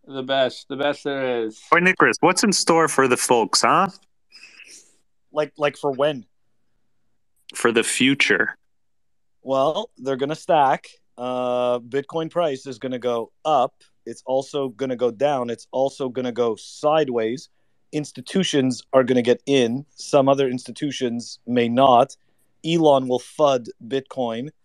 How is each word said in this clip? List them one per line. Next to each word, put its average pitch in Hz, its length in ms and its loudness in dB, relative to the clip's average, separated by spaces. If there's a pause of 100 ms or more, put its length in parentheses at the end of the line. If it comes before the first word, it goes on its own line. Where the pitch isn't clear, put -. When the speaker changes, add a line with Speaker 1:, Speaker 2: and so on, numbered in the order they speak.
Speaker 1:
The 135 180 -10
best. 131 460 -2
The - 80 -8
best 143 280 -4
there 131 400 -2
is. 110 160 -10 (100)
Speaker 2:
Boy, 160 100 4
Nicholas, 175 400 2
what's - 220 2
in 208 100 2
store 165 360 4
for 135 180 2
the 123 100 4
folks, - 460 0
huh? 156 260 4 (1400)
Speaker 3:
Like, 151 240 -4
like 147 200 -2
for 143 160 -4
when? 135 340 -2 (1300)
Speaker 2:
For - 160 0
the 113 140 2
future. - 720 0 (840)
Speaker 3:
Well, 147 560 -2
they're 131 180 -4
gonna 143 180 -4
stack. 151 540 2 (300)
Uh, 123 640 -2
Bitcoin 139 500 -6
price 151 360 -4
is 127 120 -12
gonna 127 200 -8
go 117 320 -4 (140)
up. 139 300 0 (320)
It's 117 200 -16
also 135 440 -4
gonna 127 260 -6
go 120 140 0
down. 123 400 -2
It's - 200 -12
also 135 380 -2
gonna 127 240 -6
go 113 240 -2
sideways. 131 920 -2 (440)
Institutions 143 880 -2 (100)
are 131 120 6
gonna 123 180 2
get 117 240 2
in. 131 480 0
Some 135 340 2
other 139 200 2
institutions 123 1000 -8
may 120 220 0
not. 123 480 4 (480)
Elon 156 440 4
will 123 100 -2
fud 131 500 0 (200)
Bitcoin 131 640 -6 (140)